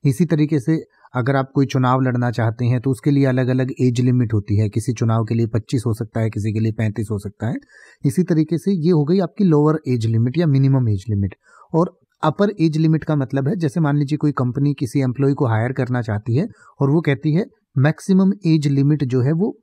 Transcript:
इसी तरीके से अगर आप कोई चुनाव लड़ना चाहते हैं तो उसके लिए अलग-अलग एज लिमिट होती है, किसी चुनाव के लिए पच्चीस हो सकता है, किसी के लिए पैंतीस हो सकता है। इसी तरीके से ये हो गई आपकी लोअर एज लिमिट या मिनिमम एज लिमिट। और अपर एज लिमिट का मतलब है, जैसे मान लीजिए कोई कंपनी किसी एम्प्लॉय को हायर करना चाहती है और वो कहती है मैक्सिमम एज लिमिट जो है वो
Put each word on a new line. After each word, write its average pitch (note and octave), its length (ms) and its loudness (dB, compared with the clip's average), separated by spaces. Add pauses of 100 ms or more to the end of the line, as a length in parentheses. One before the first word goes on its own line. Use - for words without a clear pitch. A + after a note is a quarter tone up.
इसी C#3+ 200 2
तरीके D3+ 360 0
से D#3+ 180 0 (360)
अगर B2+ 220 0
आप C3+ 180 -2
कोई C#3 120 2
चुनाव B2+ 340 0
लड़ना B2 300 0
चाहते A2+ 340 -2
हैं B2 160 0
तो C3+ 100 -2
उसके C3+ 200 -2
लिए C#3 140 2
अलग-अलग C3 460 0 (100)
एज B2+ 200 2
लिमिट B2 340 2
होती G2+ 220 0
है, G#2+ 120 2
किसी A2 240 -4
चुनाव A2+ 320 0
के A#2 100 -4
लिए A#2 120 0
पच्चीस A2+ 400 -4
हो A2+ 80 0
सकता A2+ 260 -6
है, A2 100 0
किसी G#2+ 220 -4
के A2 80 -2
लिए A2+ 120 0
पैंतीस A2 380 -4
हो G#2 80 -4
सकता G2+ 280 -10
है। A#2+ 80 -4 (500)
इसी D3+ 180 0
तरीके D#3+ 360 0
से G3 160 -2
ये E3 160 0
हो D3+ 140 2
गई F3 140 0
आपकी F#3+ 260 -2
लोअर D#3 340 4 (100)
एज A#2+ 180 0
लिमिट A2+ 320 0
या F3 80 2
मिनिमम C3+ 420 2
एज G2+ 220 -2
लिमिट। G2 240 -2 (380)
और E3+ 240 0 (260)
अपर G3+ 280 0 (100)
एज D#3+ 160 2
लिमिट D#3+ 280 0
का D#3 120 -2
मतलब C3+ 320 -2
है, G3+ 80 -2
जैसे E3 240 -2
मान D3 160 2
लीजिए D3 200 -2
कोई D3 160 0
कंपनी C3+ 420 -2
किसी C#3 260 -4
एम्प्लॉय C3+ 340 0
को C3+ 120 -2
हायर A2+ 260 0
करना B2 300 -2
चाहती A2 340 -4
है F3+ 100 0 (340)
और C#3 100 2
वो D#3+ 100 2
कहती D3+ 340 -2
है F#3+ 100 0 (340)
मैक्सिमम F#3 540 2 (140)
एज D#3 220 2
लिमिट C#3+ 360 2
जो B2+ 160 0
है C3+ 120 2
वो F#3 300 -2